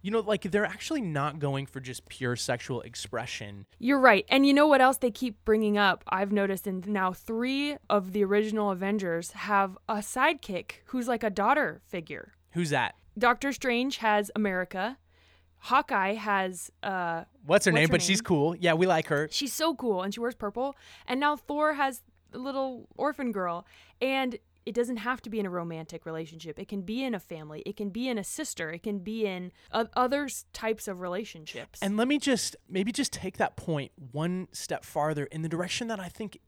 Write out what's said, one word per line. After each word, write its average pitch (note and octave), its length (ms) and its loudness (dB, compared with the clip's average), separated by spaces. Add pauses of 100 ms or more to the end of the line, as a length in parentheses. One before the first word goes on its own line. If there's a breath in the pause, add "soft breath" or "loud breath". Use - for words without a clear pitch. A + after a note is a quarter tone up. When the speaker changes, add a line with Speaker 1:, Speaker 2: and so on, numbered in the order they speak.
Speaker 1:
you G3 80 -4
know, A3+ 100 4
like, G#3 220 0
they're G#3 220 0
actually C4+ 360 -4
not D3+ 380 -2
going C#3 280 -2
for - 120 -12
just B2+ 300 -12
pure B2 260 -2
sexual A#2+ 460 -4
expression. A2 840 -10 (140)
Speaker 2:
You're C4+ 200 2
right. A#3 300 10
And C4+ 180 8
you C#4 60 8
know D4 140 8
what C#4 140 8
else C4 160 6
they A#3+ 140 2
keep A#3+ 340 -6
bringing G#3+ 320 4
up? G3+ 300 4
I've G3 240 0
noticed G3 360 2
in F#3 200 -4
now F#3+ 260 0
three C4 640 -2 (120)
of F#3+ 240 -2
the G#3 100 2
original G#3 480 2
Avengers F#3 600 -2
have G3 460 0 (100)
a A3 100 -2
sidekick C4 760 -2 (140)
who's, B3 220 -4
like, A#3 160 0
a A3 60 2
daughter G#3 560 0
figure. - 480 -10 (200)
Speaker 1:
Who's E3+ 180 0
that? B2+ 240 0 (220)
Speaker 2:
Doctor B3 360 2
Strange B3+ 440 0
has G#3 380 2
America. F#3+ 640 -2 (680 soft breath)
Hawkeye A3 500 2
has, G3 580 -2 (100)
uh, F3 440 -4 (200)
Speaker 1:
What's F3+ 200 6
her F#3+ 60 8
Speaker 2:
what's D#3+ 40 6
Speaker 1:
name? D#3 140 6
Speaker 2:
her - 20 4
Speaker 1:
But E3 100 4
she's F#3+ 180 2
Speaker 2:
name? - 60 -8
Speaker 1:
cool. E3 300 2
Yeah, E3+ 180 4
we F3 140 4
like D#3+ 200 4
her. D3+ 240 0
Speaker 2:
She's C4+ 220 -4
so D#4 220 0
cool, A3 260 -2
and G3 120 -4
she A#3 60 -8
wears A#3 160 -2
purple. A#3+ 400 -4 (320 loud breath)
And B3+ 120 -2
now D4 160 2
Thor D4+ 380 0
has C4+ 280 -2 (320)
a - 60 -10
little C4 560 -4
orphan C4+ 360 -2
girl. F3+ 340 -4 (360 soft breath)
And C4 360 0 (280)
it A3+ 80 -8
doesn't A#3+ 240 -2
have A#3+ 260 -4
to A#3+ 60 -10
be A3 100 -4
in G3 60 0
a F#3+ 40 -4
romantic E3+ 560 -8
relationship. D#3+ 520 -10
It G3 100 -10
can G3+ 140 -6
be A3 220 -6
in B3+ 100 -2
a F#3+ 60 -6
family. D#3 460 -14
It G3+ 120 -10
can G3+ 120 -6
be A#3 200 -6
in A#3 80 -2
a G3 60 -4
sister. - 480 -8
It E3+ 120 -12
can G#3 160 -4
be G#3+ 260 -4
in F3+ 260 -6 (200 soft breath)
o-, A3+ 240 -2
other C4+ 300 2
s-, - 280 -10
types A3 340 -4
of F#3 140 -8
relationships. F3+ 800 -10
Speaker 1:
And G3+ 160 0
let A#3+ 100 4
me D4 120 2
just, C4 360 0 (140)
maybe G3 220 -2
just - 220 -2
take - 240 -8
that - 200 0
point D3 340 -4 (200)
one F3 400 -4
step - 340 -6
farther D3 400 -2
in D#3 160 -8
the D#3+ 80 -4
direction F3+ 400 -4
that A3 100 -4
I F3+ 100 -10
think - 380 -12